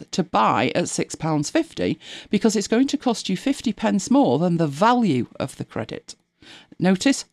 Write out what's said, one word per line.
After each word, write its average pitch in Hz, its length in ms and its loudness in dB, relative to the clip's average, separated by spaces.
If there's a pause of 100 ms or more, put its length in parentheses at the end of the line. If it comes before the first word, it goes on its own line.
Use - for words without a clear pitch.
(120)
to 185 100 0
buy 160 520 2
at 156 140 0
six - 260 -6
pounds 156 360 -2
fifty - 480 -2 (320)
because 208 260 2
it's 196 120 -2
going 247 200 2
to - 80 -2
cost - 320 -4
you 190 80 -2
fifty 269 360 -4
pence 202 380 -2
more 226 280 4
than 170 180 2
the 165 100 2
value 175 600 2 (120)
of - 180 -6
the 131 80 -8
credit. - 500 -10 (640)
Notice 190 540 2